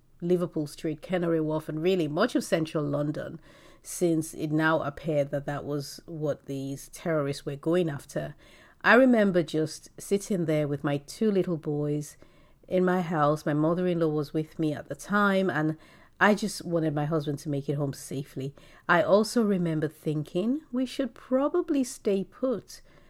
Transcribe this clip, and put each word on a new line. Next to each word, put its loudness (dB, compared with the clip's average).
Liverpool 0
Street, -6
Canary 0
Wharf, -2
and -6
really 2
much 0
of 0
central 0
London, -4
since 0
it -4
now 2
appeared -2
that -4
that -6
was -8
what -6
these -8
terrorists -4
were -6
going 0
after. -8
I 6
remember 6
just -4
sitting -2
there 2
with -4
my 2
two 0
little 2
boys -4
in 2
my 2
house. 2
My 2
mother-in-law 2
was -2
with -4
me 0
at -10
the -6
time, 2
and 0
I 6
just -4
wanted 0
my 0
husband -2
to -8
make -2
it 0
home -2
safely. -8
I 4
also 4
remember 0
thinking -4
we -2
should -4
probably 0
stay -2
put. -6